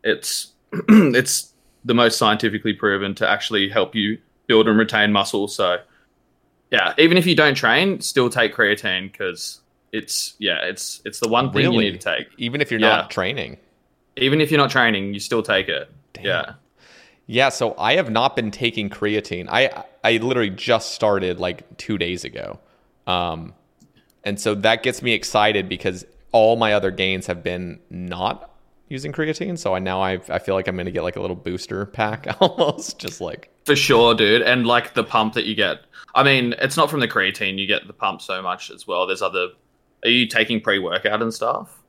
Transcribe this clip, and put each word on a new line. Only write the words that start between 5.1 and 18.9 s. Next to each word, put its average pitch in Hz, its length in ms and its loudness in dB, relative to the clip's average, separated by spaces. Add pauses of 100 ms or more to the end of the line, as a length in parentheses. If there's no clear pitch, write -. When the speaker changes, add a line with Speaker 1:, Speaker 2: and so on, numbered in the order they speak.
Speaker 1:
muscle. 101 360 0
So, 90 300 0 (960)
yeah, 95 260 2
even 165 200 6
if 170 80 2
you 170 100 2
don't 147 200 4
train, 143 460 0
still 123 280 0
take 113 260 0
creatine 101 580 0
'cause - 480 -10 (300)
it's, - 480 -8
yeah, 92 260 -2
it's, - 400 -10
it's - 140 -12
the 117 100 -2
one 120 220 2
thing 139 120 2
you 175 80 4
Speaker 2:
Really? 107 200 2
Speaker 1:
need 92 100 -14
to 85 160 -2
take. - 100 -8 (100)
Speaker 2:
Even 120 240 -4
if 139 100 -2
you're 113 80 -2
Speaker 1:
Yeah. 110 100 4
Speaker 2:
not - 200 0
training? 92 480 -6 (600)
Speaker 1:
Even 135 240 2
if 147 100 0
you're 156 80 2
not 139 120 2
training, 104 420 0
you 101 60 -10
still 110 240 -2
take 95 260 0
it. 73 200 -4 (240)
Speaker 2:
Damn. - 120 -18
Speaker 1:
Yeah. 87 260 -2 (760)
Speaker 2:
Yeah, 127 220 2
so 117 280 -2
I 123 180 2
have 160 140 0
not 113 260 0
been 110 160 -2
taking 113 380 -4
creatine. 104 600 -4